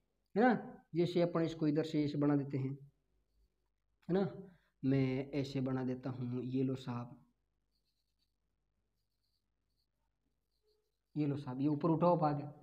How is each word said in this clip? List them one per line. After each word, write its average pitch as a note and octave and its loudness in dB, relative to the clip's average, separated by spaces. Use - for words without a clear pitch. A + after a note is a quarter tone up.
है G3 4
ना। A#3 2
जैसे E3+ 2
अपन E3 2
इसको D#3+ -2
इधर D3+ 2
से D3+ 0
ऐसे D3 -2
बना D3 4
देते C#3 -2
हैं, C3 -2
है E3+ 2
ना, F#3+ 0
मैं C3+ 0
ऐसे C#3 -2
बना C3 -2
देता B2+ -4
हूँ। B2 -6
ये B2+ -2
लो C3 0
साहब, A#2+ -8
ये D3 0
लो C#3 0
साहब, C3 -8
ये C#3+ 2
ऊपर D3+ 0
उठा E3 4
हुआ F3 6
भाग D3 2
है। - -12